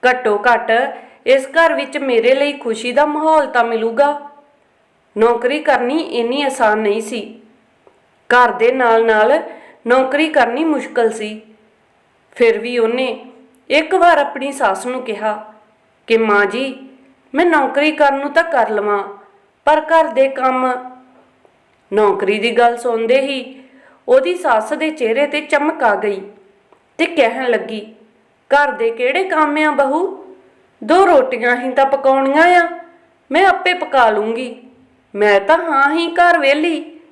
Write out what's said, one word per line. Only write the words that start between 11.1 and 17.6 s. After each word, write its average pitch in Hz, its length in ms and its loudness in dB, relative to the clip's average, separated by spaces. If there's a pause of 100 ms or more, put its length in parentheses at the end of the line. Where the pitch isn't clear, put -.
ਸੀ। 214 300 -10 (920)
ਫਿਰ 226 240 2
ਵੀ 240 180 -6
ਉਹਨੇ 240 480 -2 (440)
ਇੱਕ 311 260 0
ਵਾਰ 349 220 4
ਆਪਣੀ 277 340 -4
ਸੱਸ 220 340 -2
ਨੂੰ 254 160 -8
ਕਿਹਾ 214 520 -8 (540)
ਕਿ 226 100 2
"ਮਾਂ 208 280 2
ਜੀ, 247 440 -6 (460)
ਮੈਂ 330 100 2
ਨੌਕਰੀ 294 460 2